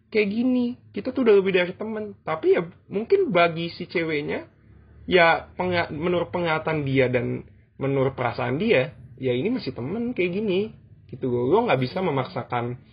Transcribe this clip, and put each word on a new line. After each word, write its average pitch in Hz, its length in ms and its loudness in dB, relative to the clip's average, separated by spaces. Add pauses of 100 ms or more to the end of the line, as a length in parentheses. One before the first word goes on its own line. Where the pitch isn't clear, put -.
kayak 208 240 0
gini, 240 360 0 (260)
kita 208 180 -8
tuh 262 120 -2
udah 226 140 8
lebih 196 160 4
dari 180 200 2
temen." 214 500 -8
Tapi 160 300 -4
ya 262 100 2 (240)
mungkin 285 440 0
bagi 170 380 2
si 165 180 -10
ceweknya, 165 600 -4 (580)
ya 170 480 4
penga-, 180 380 -2
menurut 170 400 -2
penglihatan 156 540 -2
dia 135 240 2
dan 123 340 -2 (340)
menurut 135 380 0
perasaan 123 420 -2
dia, 156 380 2 (220)
ya 127 160 -2
ini 135 180 -2
masih 240 220 -4
temen 208 400 -6
kayak 180 200 -2
gini, 202 380 -2 (360)
gitu - 200 -8
loh. 120 180 0
Lo 156 220 4
nggak 135 140 2
bisa 131 200 -4
memaksakan 127 800 -4 (140)